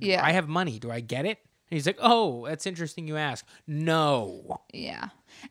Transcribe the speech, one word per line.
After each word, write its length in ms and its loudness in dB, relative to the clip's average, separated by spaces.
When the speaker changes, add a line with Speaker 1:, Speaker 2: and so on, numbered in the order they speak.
Speaker 1:
Yeah. 260 4
Speaker 2:
I 60 6
have 160 2
money. 320 0
Do 100 -6
I 80 -4
get 260 -2
it?" 140 -2
And 60 -2
he's 100 -2
like, 140 0
"Oh, 460 4
that's 200 -6
interesting 400 -8
you 100 -4
ask. 300 -4
No." 920 0
Speaker 1:
Yeah. 380 -10